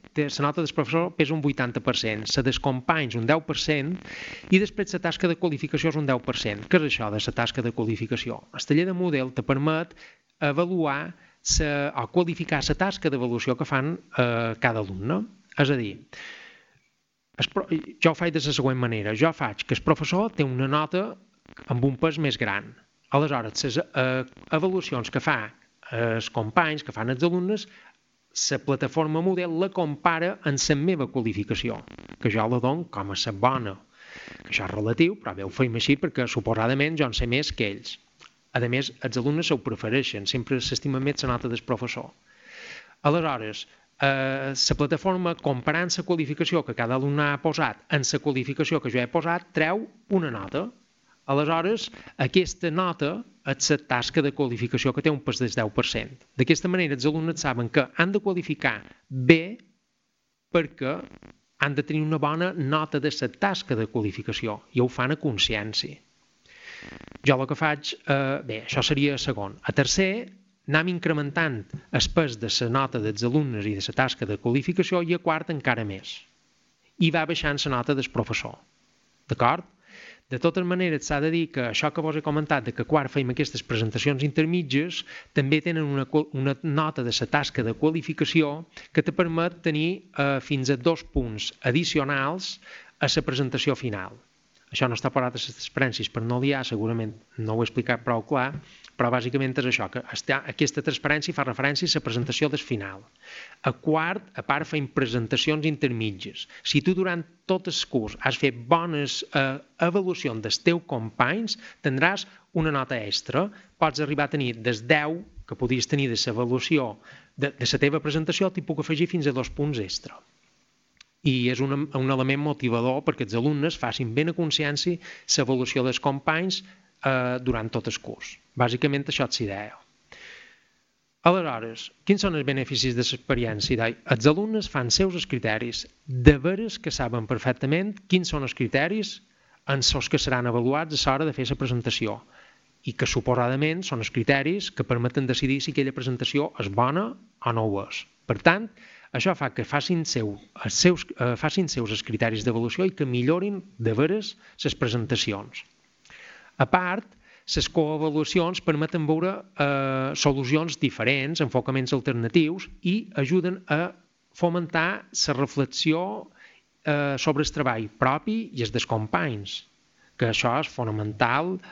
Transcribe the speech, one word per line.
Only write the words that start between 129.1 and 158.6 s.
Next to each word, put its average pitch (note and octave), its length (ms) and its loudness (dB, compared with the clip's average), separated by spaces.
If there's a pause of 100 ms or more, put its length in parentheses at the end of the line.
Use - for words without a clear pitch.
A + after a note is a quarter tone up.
això - 180 0
és - 120 -4
la A#2 60 0
idea. G2+ 360 -8 (1400)
Aleshores, C3 600 0 (180)
quins G3+ 160 4
són F#3 160 0
els C3+ 80 -2
beneficis C3 480 0
de B2 80 2
l'experiència? A#2+ 800 0
Dai, A2+ 160 0 (180)
els A2+ 160 2
alumnes G#3 400 0
fan B2 240 0
seus F#3 240 2
els D3 80 -4
criteris, A#2 600 -2 (200)
de C3 320 8
veres F#3+ 400 -2
que - 160 -6
saben A#2 320 -2
perfectament C#3+ 680 0 (100)
quins F3+ 240 2
són C#3+ 160 -2
els A#2+ 80 -6
criteris E3+ 640 0 (580)
en C3+ 80 0
els - 300 0
que D3 100 2
seran B2 240 0
avaluats C3 480 0
a C3 160 2
l'hora C#3+ 160 2
de D3 80 -2
fer B2+ 160 -4
la C#3 80 -2
presentació A#2 640 -2 (640)
i B2 80 -6
que, - 160 -2
suposadament, C3 720 0
són A#2+ 220 -4
els - 100 -8
criteris C#3 560 2
que - 160 -2
permeten B2 400 2
decidir C3 340 2
si C3+ 140 -4
aquella C3+ 220 2
presentació C3 560 0 (100)
és G2 80 -2
bona C3+ 380 2 (340)
o A#2 140 0
no A2 100 2
ho G2 160 0
és. - 220 -10 (260)
Per G2+ 80 2
tant, G3 300 2 (420)
això C#3+ 240 0
fa C3+ 160 -2
que A2+ 160 -4
facin D#3+ 400 0
seu, G#2+ 300 -2 (260)
els - 160 -2
seus, F3 280 4 (100)
eh, B2 180 2
facin D#3 380 0
seus A2+ 180 -2
els G#2+ 160 -4
criteris A2 400 0
d'avaluació A#2 400 0
i F#3+ 80 -2
que C#3+ 220 -2
millorin F3+ 480 0 (140)
de A2+ 200 0
veres F#3 380 0 (260)
les - 160 -2
presentacions. A2+ 880 -2 (1000)
A B2+ 80 2
part, F3+ 400 2 (440)
les - 160 0
coavaluacions D#3 960 0